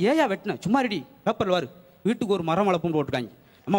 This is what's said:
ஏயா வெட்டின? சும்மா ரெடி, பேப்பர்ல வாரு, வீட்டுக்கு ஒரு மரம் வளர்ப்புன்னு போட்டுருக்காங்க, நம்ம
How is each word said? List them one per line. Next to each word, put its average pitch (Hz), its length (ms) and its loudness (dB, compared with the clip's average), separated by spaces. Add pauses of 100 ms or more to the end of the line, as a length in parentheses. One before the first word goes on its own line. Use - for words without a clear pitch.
ஏயா 302 240 4
வெட்டின? 196 300 -4
சும்மா 233 200 2
ரெடி, 202 240 -2 (200)
பேப்பர்ல 196 300 0
வாரு, 147 120 -2 (360)
வீட்டுக்கு 202 300 0
ஒரு 175 100 0
மரம் 170 240 2
வளர்ப்புன்னு 170 280 0
போட்டுருக்காங்க, 127 360 -2 (360)
நம்ம 196 120 2